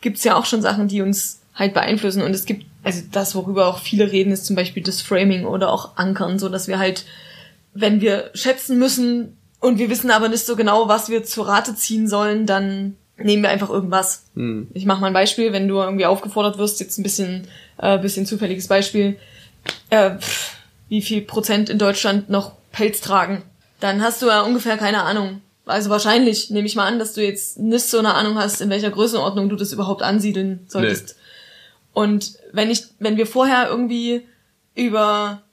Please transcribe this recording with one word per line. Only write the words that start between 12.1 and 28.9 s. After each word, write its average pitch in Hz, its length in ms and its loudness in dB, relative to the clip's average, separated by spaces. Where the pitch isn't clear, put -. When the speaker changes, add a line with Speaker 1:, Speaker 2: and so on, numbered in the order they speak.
Speaker 1:
dann 196 480 -2
nehmen 208 240 2
wir 208 80 4
einfach 202 200 0
irgendwas. 190 540 -2
Speaker 2:
Hm. 113 400 -6
Speaker 1:
Ich 190 120 -8
mach 190 140 2
mal 190 80 0
ein 190 60 0
Beispiel, 202 380 2
wenn 196 160 0
du 196 120 0
irgendwie 190 260 0
aufgefordert 202 520 0
wirst, 208 220 -2
jetzt - 180 -8
ein 202 40 -4
bisschen, 185 460 -4
äh, 196 200 2
bisschen 196 280 -2
zufälliges 190 420 -4
Beispiel, 202 500 2
äh, 208 280 6
pff, - 380 -8
wie 208 140 0
viel 208 200 -2
Prozent 214 480 0
in 214 80 0
Deutschland 202 520 2
noch 202 220 -2
Pelz - 300 -2
tragen, 190 420 0
dann 202 220 0
hast 233 200 0
du 254 40 4
ja 214 160 6
ungefähr 226 340 0
keine 208 260 0
Ahnung. 196 380 -2
Also 202 260 -2
wahrscheinlich 214 600 2
nehme 208 160 0
ich 214 100 -4
mal 202 100 2
an, 233 120 -2
dass 220 160 -4
du 214 100 -2
jetzt 202 340 -6
nicht 233 300 2
so 233 100 2
eine 214 160 2
Ahnung 214 240 0
hast, 208 220 -2
in 196 100 -2
welcher 208 200 0